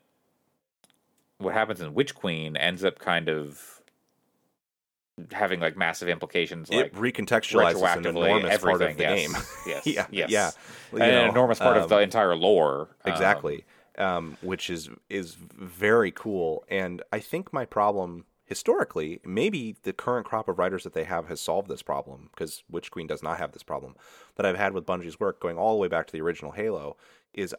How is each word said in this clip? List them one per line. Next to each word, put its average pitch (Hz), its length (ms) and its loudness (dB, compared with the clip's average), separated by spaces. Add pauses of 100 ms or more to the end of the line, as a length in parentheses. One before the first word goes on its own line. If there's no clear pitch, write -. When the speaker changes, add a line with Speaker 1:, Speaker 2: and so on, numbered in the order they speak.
(1400)
Speaker 1:
what 92 160 -4
happens 107 260 0
in 76 140 -8
Witch 127 200 0
Queen 80 420 -6
ends 90 280 0
up 92 140 0
kind 85 300 0
of 76 520 -6 (1500)
having, 92 280 -2
like, 82 160 -2
massive 85 320 -2
implications, 85 640 -4
Speaker 2:
It 104 60 0
Speaker 1:
like, - 160 0
Speaker 2:
recontextualizes 104 1040 2
an 85 80 -4
Speaker 1:
retroactively, 85 220 0
Speaker 2:
enormous 92 320 4
part 92 240 2
of - 0 -
Speaker 1:
everything, 78 160 0
Speaker 2:
the 82 40 -2
Speaker 1:
yes, 78 60 2
Speaker 2:
game. 82 260 0 (160)
<laughs> - 160 -16
Speaker 1:
yes, 73 200 -6
Speaker 2:
Yeah, 101 240 -2
Speaker 1:
yes. 95 480 0 (340)
Speaker 2:
yeah. 110 60 -4
You - 20 -
Speaker 1:
An 117 140 6
Speaker 2:
know, 120 160 6
Speaker 1:
enormous 117 280 4
part - 200 6
of 82 60 4
Speaker 2:
um, 82 40 -2
Speaker 1:
the 104 120 8
entire 98 360 4
lore. 80 680 4
Um, 95 100 0
Speaker 2:
exactly. 82 500 0 (320)
Um, 87 460 -2
which 92 260 -6
is, 80 220 -8 (180)
is 95 280 -6
very 95 760 2
cool. 87 580 -4
And 92 340 -4 (100)
I 104 80 -2
think 170 300 -8
my 135 140 -2
problem 98 600 0 (180)
historically, 90 800 -2
maybe 113 500 -2 (100)
the 95 100 -2
current 123 320 -2
crop 110 220 -2
of 90 100 0
writers 92 260 0
that 87 80 -12
they 80 120 -2
have 85 240 -4
has 80 120 -8
solved 90 280 -2
this 67 140 -8
problem, 71 540 -8
'cause - 340 -10
Witch 85 200 -8
Queen 85 160 -10
does 76 160 -8
not 80 160 -4
have 78 140 -6
this - 120 -20
problem, 67 320 -10 (400)
that 101 100 0
I've 92 100 2
had 98 180 2
with 87 120 -4
Bungie's 87 320 -4
work 98 220 -2
going 85 180 -4
all 107 140 2
the 110 80 2
way 92 80 2
back 80 200 0
to - 40 -14
the 80 80 -6
original 78 320 -4
Halo, 90 440 -6 (360)
is 95 260 -6